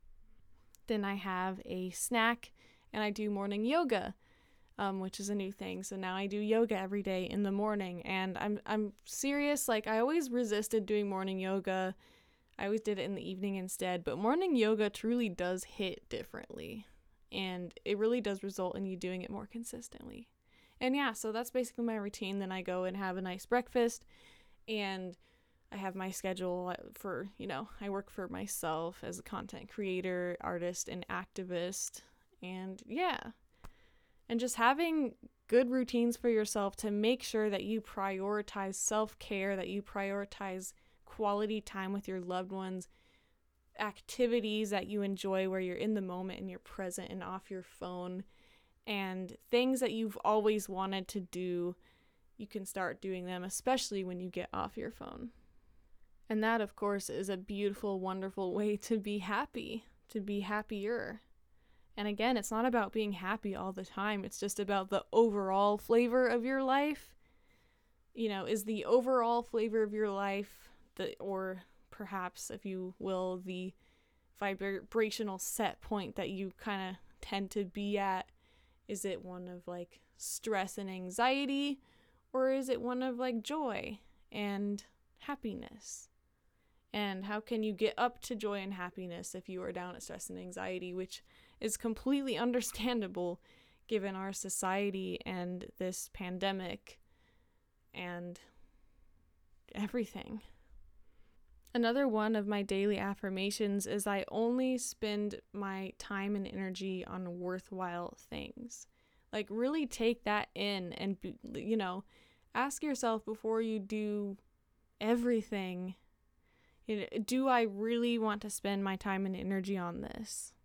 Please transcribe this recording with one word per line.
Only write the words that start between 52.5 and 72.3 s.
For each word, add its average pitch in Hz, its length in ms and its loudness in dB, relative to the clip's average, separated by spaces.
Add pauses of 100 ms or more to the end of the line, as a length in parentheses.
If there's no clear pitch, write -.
start 185 360 -2
doing 185 260 -4
them, 180 180 -4
especially 202 600 0
when 180 160 -4
you 185 80 -4
get 175 240 -4
off - 240 -2
your 226 140 -4
phone. - 400 -10 (1000)
And 214 140 2
that, 226 180 4
of 208 140 -2
course, 202 340 0
is 185 200 -2
a 190 80 0
beautiful, 202 640 -2
wonderful 190 520 -2
way 208 260 2
to 226 200 0
be 208 200 -2
happy, 220 640 -4 (240)
to 220 120 -4
be 202 200 -2
happier. 214 800 -2 (760)
And 208 100 -2
again, 220 300 4
it's 202 140 -2
not 226 160 4
about 240 260 4
being 208 200 2
happy 190 420 -2
all 185 180 -4
the 185 120 -6
time. 202 400 -2
It's - 140 -8
just 202 220 -2
about 196 300 2
the 196 220 2
overall 208 640 6
flavor 240 500 6
of 233 160 4
your 269 180 2
life. 285 520 2 (1000)
You 226 140 2
know, 190 160 -2
is 202 200 0
the 214 200 -2
overall 240 580 6
flavor 220 400 2
of 208 120 0
your 214 160 2
life, 196 580 -2 (280)
the, - 220 -4
or 190 440 -4 (280)
perhaps, 185 600 -8